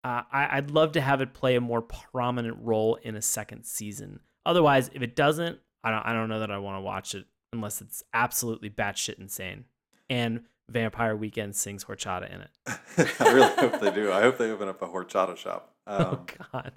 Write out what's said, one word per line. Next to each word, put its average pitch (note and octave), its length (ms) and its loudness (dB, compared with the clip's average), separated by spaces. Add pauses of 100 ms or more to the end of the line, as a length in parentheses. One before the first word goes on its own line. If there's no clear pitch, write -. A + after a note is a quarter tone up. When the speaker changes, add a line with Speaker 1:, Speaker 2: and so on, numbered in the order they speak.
Speaker 1:
Uh, A#2+ 180 -2 (100)
I, C#3 260 2
I'd C#3+ 140 -2
love D#3 220 4
to D#3+ 80 2
have C3+ 200 2
it C3 120 -4
play B2+ 220 2
a B2 60 4
more A#2 200 0
prominent A#2+ 800 -4
role A2+ 400 2
in A2 140 -8
a G#2 80 -8
second A2 420 -6
season. G2+ 540 -10 (260)
Otherwise, D3 480 6
if C3+ 80 -8
it A#2+ 140 -6
doesn't, D#3 420 0 (260)
I A#2 80 -2
don't, A2 140 -2
I A#2 80 0
don't A2+ 160 0
know A2 100 -2
that G#2+ 120 -4
I G2 80 -4
wanna G2 220 -8
watch G2 340 -6
it F#2+ 100 -12 (280)
unless G#2+ 280 -8
it's - 220 -14 (100)
absolutely A#2 560 -2
batshit - 500 -4
insane F#2+ 460 -12 (440)
and A#2 320 -2 (280)
Vampire A2+ 460 -2
Weekend G#2 400 -6
sings G2+ 300 -6
horchata F#2 480 -8
in F#2+ 80 -14
it. - 160 -18
Speaker 2:
<laughs> - 640 -2
I - 140 8
really G#4 220 10
hope D4 240 4
they G3+ 120 2
do. G#2 200 0
I F#2+ 100 4
hope B2+ 180 6
they A2+ 100 2
open G2+ 180 -4
up F#2+ 140 -8
a F#2 60 -6
horchata F#2 500 -2
shop. - 400 -10
Speaker 1:
<laughs> - 100 -20
Oh, G#2 160 0
Speaker 2:
Um, - 220 -4 (260)
Speaker 1:
God. - 260 -10